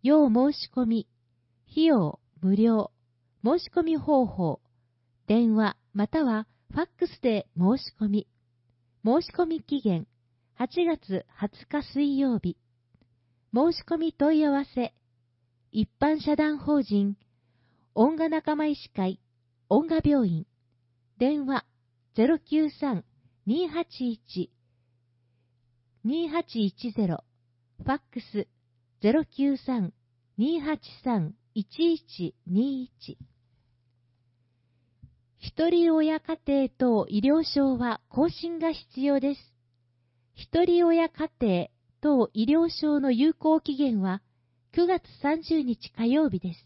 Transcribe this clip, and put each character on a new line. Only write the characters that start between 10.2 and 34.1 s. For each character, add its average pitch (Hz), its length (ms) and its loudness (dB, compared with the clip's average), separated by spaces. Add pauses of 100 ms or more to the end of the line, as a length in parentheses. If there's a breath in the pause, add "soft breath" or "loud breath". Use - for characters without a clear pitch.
八 339 300 -2
月 302 440 -4
二 - 200 -8
十 - 180 -14
日 196 160 -6 (120)
水 277 240 0
曜 254 200 0
日。 175 200 -4 (960)
申 311 180 2
し - 160 -8
込 339 80 -2
み 320 160 -2
問 302 260 2
い 302 60 2
合 294 60 2
わ 277 160 0
せ。 - 260 -6 (760)
一 214 180 -2 (120)
般 302 200 2
社 294 160 0
団 302 220 0
法 285 240 0
人、 202 340 0 (800)
音 277 220 4
楽 320 120 -2
仲 311 280 -2
間 302 100 -2
医 294 100 -2
師 - 140 -20
会、 190 300 -4 (480)
音 269 180 2
楽 320 220 0
病 269 200 2
院。 165 180 -4 (720)
電 277 280 0
話、 269 180 -4 (500)
ゼ 226 120 2
ロ 311 120 2
九 302 320 0
三 247 340 -6 (420)
二 311 220 0
八 330 180 -4 (240)
一 - 400 -10 (1500)
二 320 240 -2
八 226 360 -2
一 208 280 -6
ゼ 208 140 -2
ロ。 170 180 -4 (540)
フ - 40 -18
ァ 262 140 -2
ッ - 20 -8 (140)
ク 233 80 -10
ス、 - 260 -6 (560)
ゼ 208 100 4
ロ 311 120 2
九 277 320 -2
三 233 360 -4 (440)
二 302 240 0
八 302 180 -4 (260)
三 202 300 -2 (200)
一 330 400 -2
一 - 400 -10 (120)
二 254 380 -2
一。 - 340 -20 (2250)